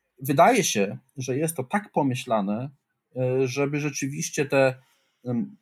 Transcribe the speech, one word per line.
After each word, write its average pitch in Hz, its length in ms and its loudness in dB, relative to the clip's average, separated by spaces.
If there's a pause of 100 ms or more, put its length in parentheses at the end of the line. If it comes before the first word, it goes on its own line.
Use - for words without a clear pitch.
(220)
wydaje 165 420 6
się, 107 340 -2 (180)
że 131 200 -4
jest 160 200 -2
to 123 80 -4
tak - 280 -4
pomyślane, 123 800 -2 (460)
e, 127 300 0
żeby 143 340 -2
rzeczywiście 143 640 -4
te, 135 280 4 (500)
em, 117 380 -4